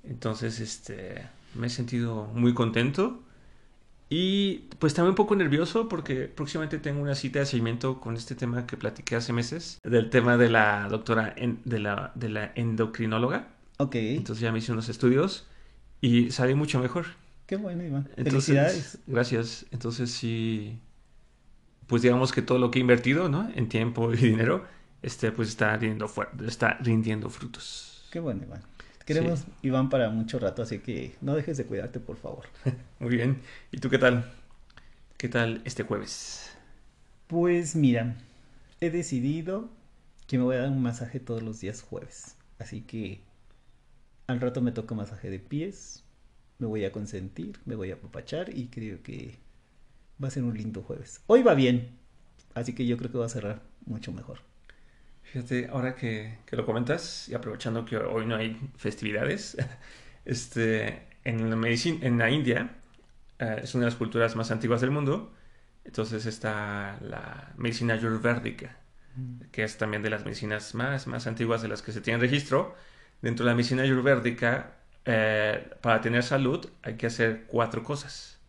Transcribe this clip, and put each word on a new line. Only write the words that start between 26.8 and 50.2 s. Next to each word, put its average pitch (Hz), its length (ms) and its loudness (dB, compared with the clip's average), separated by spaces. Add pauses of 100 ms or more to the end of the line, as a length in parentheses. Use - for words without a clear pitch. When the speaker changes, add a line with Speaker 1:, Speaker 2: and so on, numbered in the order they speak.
Speaker 1:
rindiendo 110 480 2
frutos. - 840 -14
Speaker 2:
Qué 170 100 -8
bueno, 123 240 -4
Iván. - 180 -12 (440)
Queremos 165 320 2
Speaker 1:
Sí. - 80 -8 (160)
Speaker 2:
Iván 131 260 2
para 123 220 4
mucho 113 280 -2
rato, 107 220 -2
así 113 200 -4
que 90 420 -8
no 139 120 0
dejes 151 220 -2
de 131 80 -4
cuidarte, 101 340 -6
por - 200 -10
favor. - 260 -12 (280)
Speaker 1:
<laughs> - 280 -14
Muy 120 160 0
bien. 135 240 2 (320)
¿Y 123 60 -8
tú 131 100 -2
qué 135 80 4
tal? 120 340 6 (840)
¿Qué 123 140 -6
tal 117 340 0
este 117 180 -6
jueves? - 720 -8 (720)
Speaker 2:
Pues 175 480 2
mira, 120 420 4 (680)
he 170 80 2
decidido 165 800 -2 (560)
que 135 100 -2
me 123 80 4
voy 127 120 2
a 123 40 2
dar 135 80 0
un 135 140 0
masaje 120 380 -4
todos 113 220 -6
los 110 160 -8
días 101 220 -8
jueves. - 560 -14 (220)
Así 110 240 -10
que 98 400 -8 (1040)
al 123 160 0
rato 123 180 -2
me 120 120 2
toca 117 220 -6
masaje 101 360 -6
de 95 80 -6
pies, - 680 -8 (540)
me 120 80 -4
voy 107 180 -2
a 98 80 -2
consentir, 107 720 -8
me 110 120 -8
voy 95 160 -6
a - 20 -8
apapachar 156 600 -10
y 120 140 -6
creo 110 340 -10
que - 360 -12 (840)